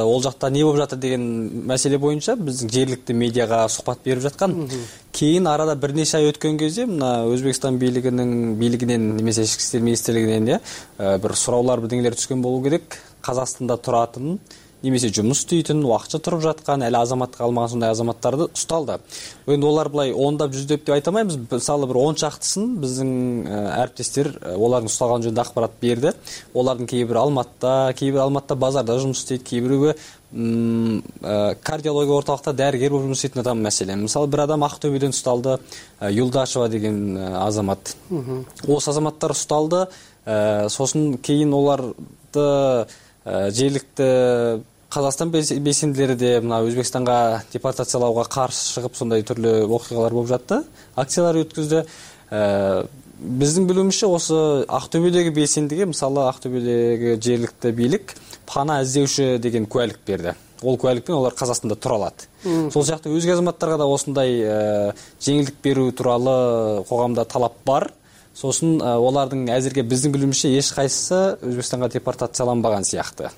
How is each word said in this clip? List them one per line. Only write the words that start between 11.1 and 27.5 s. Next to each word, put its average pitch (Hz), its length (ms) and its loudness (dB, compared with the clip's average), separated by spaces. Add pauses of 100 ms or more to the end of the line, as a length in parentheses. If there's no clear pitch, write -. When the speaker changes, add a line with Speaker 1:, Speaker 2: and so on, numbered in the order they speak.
Speaker 1:
бир 98 160 -2
суроолор, 123 460 0
бирдеңелер 120 320 0
түшкөн 127 300 -4
болуу 127 200 -2
керек. 143 360 -2 (240)
Казакстанда 123 560 -4
туратын 123 600 -2 (460)
немесе 127 280 2
жумус 110 300 0
істейтін, 151 440 0
уақытша 120 380 -2
тұрып 170 200 -2
жатқан, 147 400 -2
әлі 120 160 2
азаматтық 127 460 -2
алмаған 120 260 0
сондай 117 220 0
азаматтарды 123 580 -2
ұсталды. 135 460 -4 (500)
Енді 143 220 2
олар 151 220 2
былай 139 200 0
ондап, 143 400 0
жүздеп 139 320 -2
деп 147 120 2
айта 147 140 0
алмаймыз. 196 280 0 (120)
Мисалы, 139 380 0
бір 123 140 2
он 151 180 2
шақтысын 196 600 -4
біздің, 131 300 -2 (360)
ә, 104 120 -4 (240)
әріптестер, 139 460 -4 (100)
ә, - 160 -8
олардың 113 340 2
ұсталған 120 340 0
жөнінде 117 200 0
ақпарат - 360 -4
берді. 120 320 2 (420)
Олардың 127 360 0
кейбір 120 320 0
Алматыда, 131 720 0